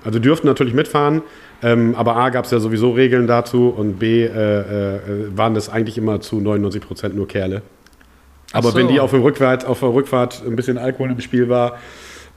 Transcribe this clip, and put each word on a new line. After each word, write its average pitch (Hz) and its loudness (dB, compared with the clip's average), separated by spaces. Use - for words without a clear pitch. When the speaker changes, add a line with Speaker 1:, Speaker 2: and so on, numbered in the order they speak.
Speaker 1:
Also 113 -2
dürften 147 2
natürlich 127 2
mitfahren, 147 0
ähm, 117 2
aber 117 0
A, 127 2
gab's 123 -4
ja 120 2
sowieso 110 2
Regeln 123 2
dazu 120 2
und 104 -2
B, 117 2
äh, - 0
äh, 101 -2
waren 110 0
das 107 -2
eigentlich 110 -4
immer 107 -2
zu 110 -6
neunundneunzig 101 -2
Prozent 95 -10
nur 98 -4
Kerle. 98 -6
Aber 117 0
Speaker 2:
Ach 113 0
so. 127 2
Speaker 1:
wenn 123 4
die 135 4
auf 135 2
dem 131 4
Rückfahrt, 131 2
auf 123 -2
der 127 0
Rückfahrt 127 0
ein 117 -4
bisschen 123 -2
Alkohol 127 -4
im 117 -6
Spiel 123 0
war, 120 0